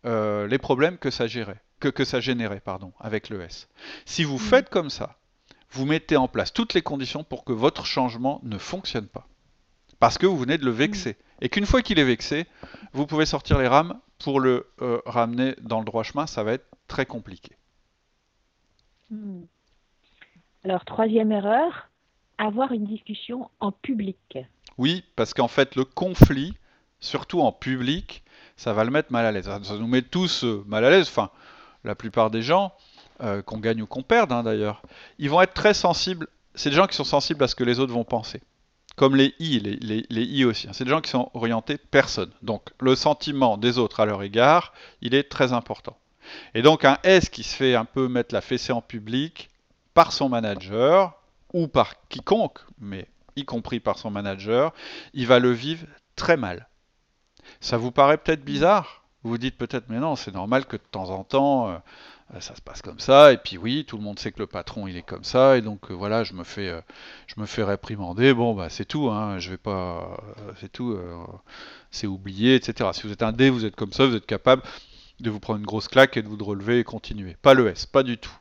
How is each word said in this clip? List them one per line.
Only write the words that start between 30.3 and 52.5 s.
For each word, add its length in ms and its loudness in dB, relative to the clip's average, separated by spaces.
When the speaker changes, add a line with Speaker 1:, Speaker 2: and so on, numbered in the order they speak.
Speaker 1:
euh, 220 -2
mal 180 0
à 60 8
l'aise, 180 6
enfin, 220 -2
la 120 -6
plupart 360 0
des 120 -4
gens, 320 0
euh, 180 -4
qu'on 160 -12
gagne 240 -2
ou 60 -8
qu'on 160 -10
perde, 300 2
hein, 100 -2
d'ailleurs, 400 -4
ils 120 -4
vont 100 4
être 140 4
très 180 4
sensibles, 560 -2
c'est 140 -4
des 80 2
gens 100 6
qui 80 -6
sont 100 -4
sensibles 380 0
à 60 2
ce 60 -4
que 100 -2
les 160 2
autres 140 -2
vont 100 -2
penser. 380 -8
Comme 200 6
les 220 4
I, 220 -2
les, 160 -6
les, 340 -4
les 140 0
I 200 0
aussi, 240 0
hein, 60 -16
c'est 100 -8
des 60 -2
gens 100 2
qui 100 -10
sont 220 -2
orientés 460 -4
personne. 540 2
Donc, 260 -8
le 160 4
sentiment 600 0
des 220 0
autres 220 -2
à 40 6
leur 180 -2
égard, 520 4
il 140 -4
est 160 2
très 240 0
important. 420 -8
Et 80 -2
donc, 240 6
un 180 6
S 280 6
qui 140 -14
se 120 -10
fait 200 2
un 100 0
peu 220 -2
mettre 260 -2
la 80 0
fessée 320 -4
en 80 -4
public 680 -8
par 180 8
son 160 -2
manager, 840 2
ou 140 0
par 260 2
quiconque, 500 -2